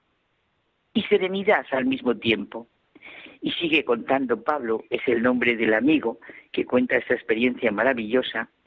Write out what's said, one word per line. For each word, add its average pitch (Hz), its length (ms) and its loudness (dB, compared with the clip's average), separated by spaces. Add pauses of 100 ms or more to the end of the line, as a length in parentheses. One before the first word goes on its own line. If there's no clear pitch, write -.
(960)
y 214 80 0
serenidad 190 680 2
al 131 160 0
mismo 127 300 0
tiempo". 110 520 -4 (720)
Y - 120 -2
sigue 156 320 0
contando, 123 580 0
Pablo 120 480 -2
es 120 160 -2
el 117 160 2
nombre 120 340 2
del 110 180 2
amigo 139 440 2 (340)
que - 120 -2
cuenta 127 320 2
esta 123 180 0
experiencia 120 560 0
maravillosa, 113 800 0 (160)